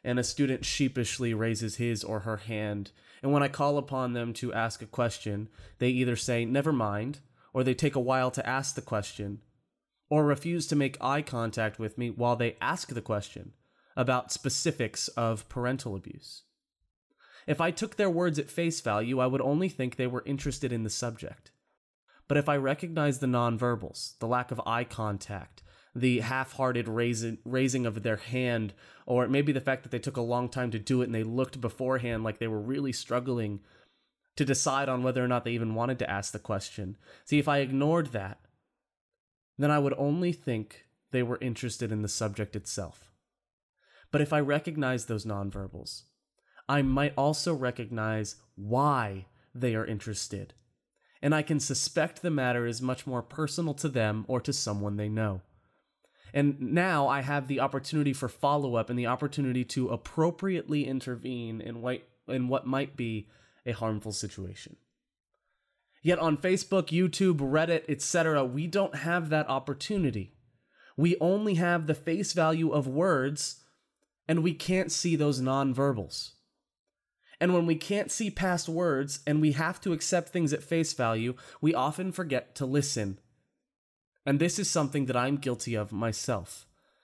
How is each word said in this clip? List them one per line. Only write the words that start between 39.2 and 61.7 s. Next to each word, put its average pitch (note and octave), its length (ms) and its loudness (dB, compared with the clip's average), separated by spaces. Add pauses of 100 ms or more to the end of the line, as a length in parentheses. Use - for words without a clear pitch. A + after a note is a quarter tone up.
then D3 140 2
I D3 80 4
would C#3 180 2
only E3 360 2
think A2 520 -6 (280)
they B2+ 100 2
were A#2+ 180 -2
interested A#2 500 -4
in G#2+ 120 -2
the G#2 60 -2
subject G#2 460 -4
itself. - 560 -8 (1000)
But D3 100 2
if D3 140 2
I D3+ 60 4
recognize C#3+ 680 0
those G#2+ 180 -4
nonverbals, G2 800 -8 (680)
I C#3+ 120 4
might C#3 340 2
also D3+ 380 2
recognize A2+ 840 -2 (180)
why A2 720 0 (300)
they B2 200 0
are A2 120 0
interested. G#2 640 -8 (720)
And D3 120 4
I D#3 60 2
can D3+ 200 0
suspect - 600 -2
the F3 100 -2
matter B2 360 2
is A#2 160 -4
much B2+ 240 -4
more B2 160 -4
personal D#3 500 -4
to C#3+ 160 -4
them A2 400 0
or B2+ 140 0
to C#3+ 100 -2
someone G#2 460 -2
they G#2 100 -2
know. G#2+ 320 0 (920)
And C#3+ 260 2
now D3+ 480 2
I C3+ 140 2
have C#3 260 -2
the C3+ 120 0
opportunity C#3 520 0
for C3 160 -4
follow-up C#3 640 0
and B2 80 0
the A#2+ 80 0
opportunity B2+ 580 0
to B2+ 240 -2
appropriately D#3+ 960 0
intervene B2 760 -6
in A#2 180 -10